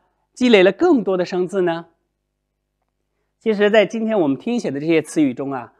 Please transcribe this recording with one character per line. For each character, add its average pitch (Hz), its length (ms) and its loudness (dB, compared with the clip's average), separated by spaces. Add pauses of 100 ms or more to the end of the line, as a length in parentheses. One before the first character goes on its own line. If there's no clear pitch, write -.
(340)
积 247 160 0
累 208 120 6
了 190 80 6
更 285 320 2
多 190 140 -2
的 180 80 -2
生 180 240 -4
字 196 140 -4
呢？ 170 240 -4 (1500)
其 220 160 -2
实 208 160 2
在 208 160 4
今 226 180 -6
天 220 160 0
我 156 80 2
们 135 80 0
听 240 240 -4
写 170 100 -6
的 135 80 -6
这 143 60 -8
些 160 160 2
词 156 220 -2
语 135 100 0
中 139 200 -10
啊， 123 280 -12